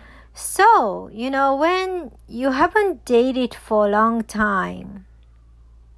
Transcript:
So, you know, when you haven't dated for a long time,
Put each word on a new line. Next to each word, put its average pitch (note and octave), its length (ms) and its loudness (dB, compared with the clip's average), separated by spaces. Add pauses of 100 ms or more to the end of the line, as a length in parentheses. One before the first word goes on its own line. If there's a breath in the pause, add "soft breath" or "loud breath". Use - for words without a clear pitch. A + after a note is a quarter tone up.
(340 soft breath)
So, B3 800 2
you A#3+ 180 -6
know, C4+ 240 2
when F4 580 -2 (140)
you B3+ 260 -4
haven't E4+ 520 0
dated B3 500 0
for G#3+ 340 0
a - 20 0
long A3 340 2
time, F#3+ 840 -4 (920)